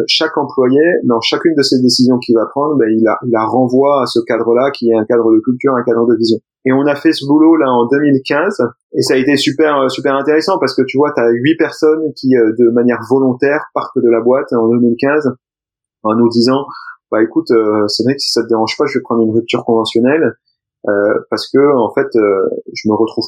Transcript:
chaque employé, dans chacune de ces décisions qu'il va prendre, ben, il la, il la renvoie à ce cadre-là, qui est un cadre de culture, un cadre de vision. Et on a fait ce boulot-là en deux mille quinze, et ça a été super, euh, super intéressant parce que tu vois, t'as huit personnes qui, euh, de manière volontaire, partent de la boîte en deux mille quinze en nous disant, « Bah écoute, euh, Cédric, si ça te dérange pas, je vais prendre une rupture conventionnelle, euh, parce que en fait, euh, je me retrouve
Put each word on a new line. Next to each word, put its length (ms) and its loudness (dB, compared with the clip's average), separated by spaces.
chaque 280 -2
employé, 440 0
dans 160 0
chacune 340 0
de 80 2
ces 180 0
décisions 380 2
qu'il 160 -2
va 120 2
prendre, 300 -2
ben, 140 2
il 140 0
la, 200 2
il 60 -4
la 160 0
renvoie 560 2
à 40 -2
ce 200 -4
cadre-là, 460 0
qui 180 -2
est 80 2
un 60 0
cadre 280 2
de 60 4
culture, 360 -2
un 100 -2
cadre 240 0
de 80 2
vision. 220 0
Et 60 2
on 140 2
a 100 0
fait 160 0
ce 120 -8
boulot-là 460 4
en 160 2
deux 140 0
mille 260 2
quinze, 340 -2
et 80 -2
ça 120 0
a 20 2
été 200 2
super, 420 0
euh, 100 0
super 280 -4
intéressant 420 0
parce 160 -2
que 80 2
tu 160 -4
vois, 160 2
t'as 160 2
huit 260 0
personnes 600 0
qui, 200 0
euh, 220 2
de 140 4
manière 260 2
volontaire, 540 0
partent 220 -8
de 140 2
la 100 2
boîte 320 0
en 160 0
deux 120 2
mille 200 2
quinze 300 0
en 140 0
nous 120 4
disant, « 360 0
Bah 100 2
écoute, 300 -2
euh, 360 2
Cédric, 320 -2
si 120 -6
ça 100 0
te 60 -8
dérange 280 -2
pas, 100 -2
je 120 -4
vais 40 -8
prendre 200 -2
une 120 0
rupture 300 -2
conventionnelle, 680 0
euh, 260 0
parce 180 -6
que 100 0
en 160 0
fait, 240 -2
euh, 320 2
je 140 -6
me 60 2
retrouve 340 -2